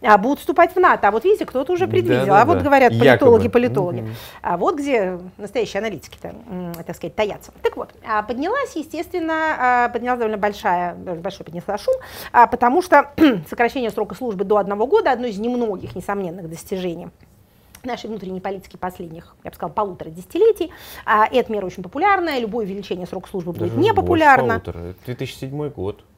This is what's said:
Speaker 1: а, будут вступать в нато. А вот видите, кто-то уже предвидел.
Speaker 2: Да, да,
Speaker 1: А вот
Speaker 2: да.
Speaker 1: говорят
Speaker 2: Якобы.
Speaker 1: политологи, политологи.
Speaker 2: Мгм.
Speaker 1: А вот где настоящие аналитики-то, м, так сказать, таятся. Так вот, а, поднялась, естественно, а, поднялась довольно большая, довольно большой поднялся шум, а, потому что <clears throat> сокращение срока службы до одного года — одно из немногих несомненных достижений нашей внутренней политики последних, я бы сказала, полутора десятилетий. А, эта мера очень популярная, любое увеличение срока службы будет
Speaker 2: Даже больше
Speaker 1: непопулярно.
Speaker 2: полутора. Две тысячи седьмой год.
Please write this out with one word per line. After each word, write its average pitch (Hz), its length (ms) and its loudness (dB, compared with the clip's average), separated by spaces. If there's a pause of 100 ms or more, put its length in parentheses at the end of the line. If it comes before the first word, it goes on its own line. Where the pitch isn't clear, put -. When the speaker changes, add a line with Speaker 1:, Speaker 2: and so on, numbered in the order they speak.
Speaker 1:
а, 214 160 6
будут 208 220 2
вступать 339 380 2
в - 20 -2
нато. 349 300 4
А - 20 4
вот 220 140 -2
видите, 381 200 4
кто-то 277 280 -4
уже 359 160 0
предвидел. 359 380 2
Speaker 2:
Да, - 80 4
да, - 80 8
Speaker 1:
А - 20 8
вот 320 140 2
Speaker 2:
да. - 60 -2
Speaker 1:
говорят 269 280 6
Speaker 2:
Якобы. 117 180 6
Speaker 1:
политологи, 240 380 6
политологи. 180 540 0
Speaker 2:
Мгм. 110 120 -10 (280)
Speaker 1:
А 175 140 -4
вот 302 200 0
где 226 420 -2 (200)
настоящие 202 420 -4
аналитики-то, - 480 -10 (200)
м, 180 240 -10 (140)
так 170 80 -10
сказать, - 220 -10
таятся. 208 340 -6 (120)
Так 466 140 -4
вот, - 140 -10 (160)
а, 214 160 -2
поднялась, 330 540 -4
естественно, 320 580 -6 (240)
а, 247 300 2
поднялась 240 320 -4
довольно 214 180 -2
большая, 185 560 0
довольно 180 280 -10
большой 185 220 -10
поднялся 175 340 -8
шум, 523 160 0 (380)
а, 240 140 8
потому 247 340 2
что 285 360 4
<clears throat> 233 340 4
сокращение 233 400 -2
срока 196 240 -4
службы 202 300 -4
до 208 140 2
одного 202 280 -2
года — 349 260 2
одно 247 140 -2
из 202 140 -6
немногих 226 560 -4
несомненных 190 520 -6
достижений 175 600 -8 (720)
нашей 247 260 -10
внутренней 190 320 -8
политики 190 360 -10
последних, 170 680 -12
я 170 80 -12
бы - 60 -20
сказала, 170 180 -8
полутора 180 360 -6
десятилетий. 330 600 0 (360)
А, 214 200 4
эта 240 240 0
мера 202 160 -4
очень 180 160 -10
популярная, 330 560 0
любое 226 280 -4
увеличение 190 420 -8
срока 185 200 -10
службы 180 220 -8
будет 170 120 -6
Speaker 2:
Даже 175 120 -4
больше 370 160 4
Speaker 1:
непопулярно. 277 680 4
Speaker 2:
полутора. 87 340 -10 (100)
Две 127 120 -8
тысячи 131 180 -10
седьмой 139 360 -8
год. 98 340 -8 (140)